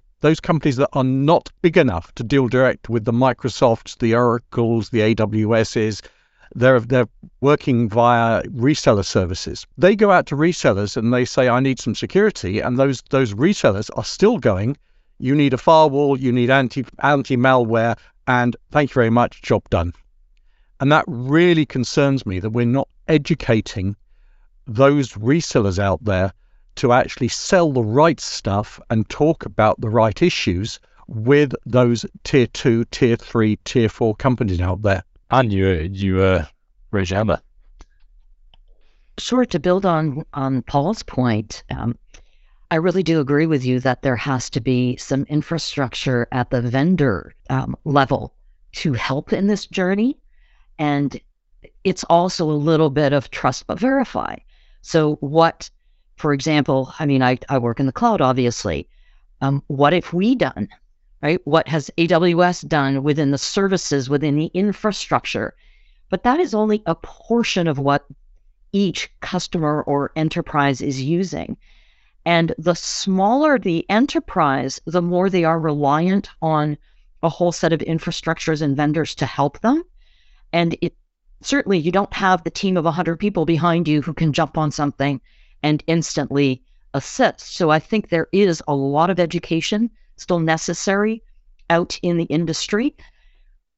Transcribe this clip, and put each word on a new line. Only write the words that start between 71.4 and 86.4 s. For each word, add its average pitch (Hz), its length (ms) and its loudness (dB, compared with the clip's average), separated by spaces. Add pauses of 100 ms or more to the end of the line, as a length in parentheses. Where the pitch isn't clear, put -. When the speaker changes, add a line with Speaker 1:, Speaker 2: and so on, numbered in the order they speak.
Speaker 3:
And 170 320 2
the 170 180 0
smaller 233 840 0
the 170 320 -2
enterprise, 165 960 0
the 175 160 -2
more 175 280 0
they 175 160 2
are 165 140 2
reliant 160 720 0 (120)
on 151 360 -2 (460)
a 165 60 2
whole 175 220 0
set 165 220 0
of 151 60 0
infrastructures 160 800 -4
and 139 160 -2
vendors 151 380 -2
to 143 100 -4
help - 360 -4
them. 294 220 2 (680)
And 170 280 0
it, - 140 -4 (460)
certainly 202 380 0
you 160 120 -2
don't 196 220 -2
have 185 300 0
the 165 80 -6
team 185 260 -2
of 156 80 0
a 165 60 0
hundred 165 260 -4
people 196 280 -2
behind 165 420 0
you 151 140 2
who 156 120 -6
can 156 200 0
jump 160 240 -4
on 151 140 0
something 143 500 -4 (420)
and 151 240 0
instantly 143 760 -2 (300)